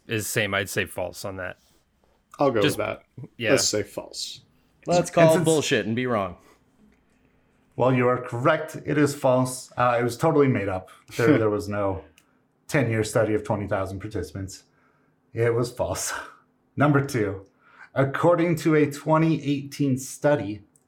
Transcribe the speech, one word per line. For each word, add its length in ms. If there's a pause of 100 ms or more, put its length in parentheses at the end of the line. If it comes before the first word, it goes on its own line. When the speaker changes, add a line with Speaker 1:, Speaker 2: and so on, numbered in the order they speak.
Speaker 1:
is 180
same. 280
I'd 140
say 160
false 400
on 120
that. 220 (840)
Speaker 2:
I'll 100
go 100
Speaker 1:
Just 180
Speaker 2:
with 80
that. 160 (340)
Speaker 1:
yeah. 160
Speaker 2:
Let's 160
say 160
false. 560 (460)
Speaker 3:
Let's 240
Speaker 4:
And 40
Speaker 3:
call 200
Speaker 4:
since 100
Speaker 3:
bullshit 420
and 80
be 140
wrong. 280 (1400)
Speaker 4:
Well, 180
you 140
are 120
correct. 640
It 140
is 160
false. 600
Uh, 240
it 20
was 140
totally 320
made 200
up. 200 (280)
There, 220
Speaker 2:
<laughs> 0
Speaker 4:
there 120
was 180
no 340 (640)
ten-year 380
study 300
of 100
twenty 240
thousand 320
participants. 640 (680)
It 220
was 160
false. 420 (320)
<laughs> 320
Number 300
two, 400 (480)
according 600
to 180
a 160
twenty 540
eighteen 520
study, 640 (240)